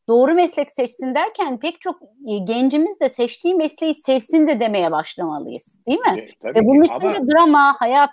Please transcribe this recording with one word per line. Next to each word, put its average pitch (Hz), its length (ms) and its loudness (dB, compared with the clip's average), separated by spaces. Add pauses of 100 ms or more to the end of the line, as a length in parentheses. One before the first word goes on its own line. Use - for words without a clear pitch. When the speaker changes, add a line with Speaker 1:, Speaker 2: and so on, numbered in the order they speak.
Speaker 1:
doğru 254 260 4
meslek 339 380 0
seçsin 254 420 -8
derken 311 440 -4
pek 330 220 -8
çok, - 220 -10
e, 233 360 -10
gencimiz 262 600 -2
de 277 80 0
seçtiği 262 460 -4
mesleği 311 400 -2
sevsin 277 540 0
de 254 120 0
demeye 202 300 -2
başlamalıyız. 151 960 -10
Değil 285 140 -2
mi? 453 160 -2
Speaker 2:
E, - 220 -14
tabii 113 160 -8
Speaker 1:
Ve 220 120 2
bunun 285 160 6
Speaker 2:
ki - 20 6
Speaker 1:
için - 80 2
Speaker 2:
ama 370 220 -2
Speaker 1:
de 277 180 -2
drama, 294 460 4
hayat, 277 340 2